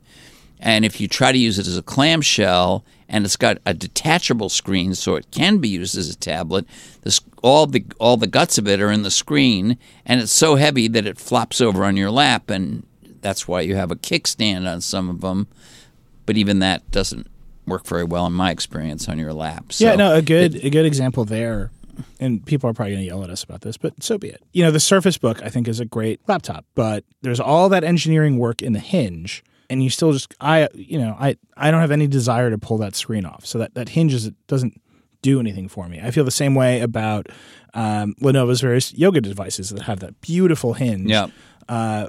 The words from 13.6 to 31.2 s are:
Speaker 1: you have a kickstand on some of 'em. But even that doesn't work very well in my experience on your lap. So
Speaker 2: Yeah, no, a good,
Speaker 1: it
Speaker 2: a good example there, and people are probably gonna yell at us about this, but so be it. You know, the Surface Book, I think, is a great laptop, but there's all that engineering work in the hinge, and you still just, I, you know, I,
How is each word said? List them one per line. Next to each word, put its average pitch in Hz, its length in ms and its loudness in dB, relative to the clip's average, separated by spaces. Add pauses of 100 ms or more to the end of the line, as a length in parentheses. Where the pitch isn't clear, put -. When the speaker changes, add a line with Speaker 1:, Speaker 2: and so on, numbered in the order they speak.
Speaker 1:
you 90 140 -2
have 95 140 -2
a 85 60 -4
kickstand 98 760 -4
on 87 100 -8
some 92 280 -4
of 87 140 -8
'em. 95 240 -4 (800)
But 107 120 0
even 101 220 2
that 95 320 0
doesn't - 360 -2 (380)
work 92 220 -6
very 87 160 -2
well 87 240 -2
in 87 60 -2
my 92 180 0
experience 78 560 -8
on 80 100 -6
your 78 160 -6
lap. 78 380 -10
So - 140 2
Speaker 2:
Yeah, 220 100 6
no, 196 180 4
a 160 80 6
good, 160 340 4
Speaker 1:
it - 100 -10
Speaker 2:
a 143 40 2
good 156 160 4
example 131 400 0
there, 110 460 -4 (480)
and 123 260 -4
people 131 240 0
are 113 40 -2
probably 101 220 -4
gonna 98 100 -4
yell 92 180 -8
at 90 60 -12
us 90 140 -12
about - 180 -16
this, - 160 -10
but - 260 -8
so 214 140 -2
be - 100 -10
it. - 240 -16
You 175 140 4
know, 160 60 6
the 156 80 2
Surface 185 380 4
Book, 113 240 0
I 104 80 -10
think, 117 200 -2
is 110 100 -4
a 120 60 -4
great 110 420 -4
laptop, 160 380 -4 (100)
but 110 300 -2 (160)
there's 123 180 -2
all 160 300 4
that 185 160 2
engineering 156 520 2
work 117 240 -2
in 123 120 -2
the 104 60 0
hinge, 95 640 -4 (280)
and 131 120 0
you 127 80 0
still 160 200 2
just, 135 300 -2
I, 151 320 4
you 95 240 -8
know, 113 220 -2
I, 139 180 0 (180)